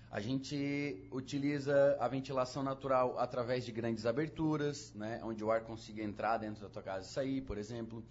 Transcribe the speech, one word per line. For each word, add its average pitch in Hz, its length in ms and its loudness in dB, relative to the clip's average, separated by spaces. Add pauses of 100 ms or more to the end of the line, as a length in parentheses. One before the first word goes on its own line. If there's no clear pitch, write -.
(120)
A 110 80 -4
gente 139 920 -2
utiliza 139 880 4
a - 120 2
ventilação 131 520 0
natural 135 560 2
através 123 460 0
de 110 80 -6
grandes 113 340 0
aberturas, 147 880 0
né, 107 300 -6
onde 110 180 -4
o 107 80 2
ar 113 120 6
consiga 110 420 -8
entrar 107 340 0
dentro 107 240 -6
da 98 80 -10
tua 101 140 -10
casa 95 240 -6
e - 20 -14
sair, 135 320 -2
por 104 160 -6
exemplo. 113 540 -6